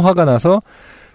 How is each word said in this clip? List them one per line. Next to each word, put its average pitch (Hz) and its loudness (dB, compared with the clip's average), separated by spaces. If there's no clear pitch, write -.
화가 180 0
나서 160 0